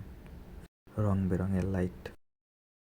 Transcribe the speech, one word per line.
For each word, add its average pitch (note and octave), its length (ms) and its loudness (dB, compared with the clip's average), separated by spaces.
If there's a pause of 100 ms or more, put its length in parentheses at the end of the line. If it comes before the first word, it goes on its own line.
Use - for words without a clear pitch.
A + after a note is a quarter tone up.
(1040)
রং G2 120 4 (120)
বেরঙের F#2 460 4
লাইট, F#2 260 0 (800)